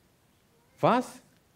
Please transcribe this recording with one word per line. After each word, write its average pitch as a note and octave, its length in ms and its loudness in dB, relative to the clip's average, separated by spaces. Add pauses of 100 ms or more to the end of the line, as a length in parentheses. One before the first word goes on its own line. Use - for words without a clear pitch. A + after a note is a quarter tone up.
(800)
Was? A#3+ 420 0 (340)